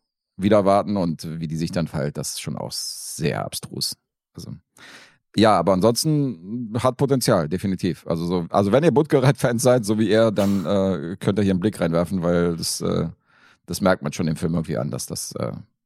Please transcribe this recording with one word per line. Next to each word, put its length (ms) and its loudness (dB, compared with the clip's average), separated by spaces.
wieder 280 4
warten 320 2
und 420 -4
wie 80 -6
die 80 -6
sich 160 -4
dann 160 -2
verhält, 300 -4
das 140 -8
ist 100 -10
schon 160 -10
auch 140 -10
sehr 760 -6
abstrus. 500 -10
Also, 180 -16
ja, 200 6
aber 160 4
ansonsten 1040 0
hat 200 0
Potenzial, 500 2
definitiv. 600 -4
Also 180 -2
so, 240 -2
also 220 2
wenn 120 4
ihr 80 6
Butgereit-Fans 720 2
seid, 220 4
so 120 0
wie 120 2
er, 220 6
dann, 340 0
äh, 540 0
könnt 200 0
ihr 40 2
hier 100 4
einen 60 2
Blick 200 -2
reinwerfen, 420 0
weil 360 0
das, 240 -6
äh, 260 -2
das 160 -8
merkt 220 4
man 100 -6
schon 140 -4
im 80 -2
Film 180 -4
irgendwie 240 -4
an, 140 -4
dass 140 -8
das, 280 -10
äh, 200 -6